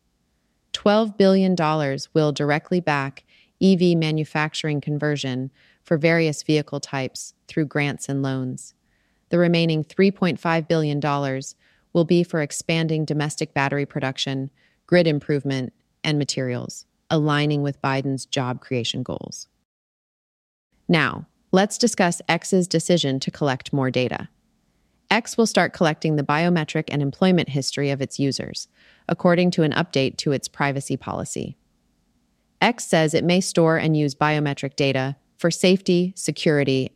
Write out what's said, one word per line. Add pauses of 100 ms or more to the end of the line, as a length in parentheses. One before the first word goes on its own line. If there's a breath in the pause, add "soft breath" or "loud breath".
(720)
Twelve
billion
dollars
will
directly
back (360 soft breath)
E
V
manufacturing
conversion (320 soft breath)
for
various
vehicle
types (140)
through
grants
and
loans. (540)
The
remaining
three
point
five
billion
dollars (360)
will
be
for
expanding
domestic
battery
production, (340)
grid
improvement, (300)
and
materials, (240)
aligning
with
Biden's
job
creation
goals. (1400)
Now, (260)
let's
discuss
X's
decision
to
collect
more
data. (800)
X
will
start
collecting
the
biometric
and
employment
history
of
its
users, (420 soft breath)
according
to
an
update
to
its
privacy
policy. (1000)
X
says
it
may
store
and
use
biometric
data (220)
for
safety,
security,